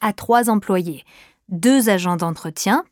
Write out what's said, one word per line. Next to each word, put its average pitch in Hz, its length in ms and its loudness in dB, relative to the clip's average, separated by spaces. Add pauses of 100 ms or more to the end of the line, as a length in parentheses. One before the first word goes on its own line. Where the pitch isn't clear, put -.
a 214 100 -2
trois 233 380 0
employés, 180 540 -2 (440)
deux 226 400 2
agents 180 280 0
d'entretien 170 760 -4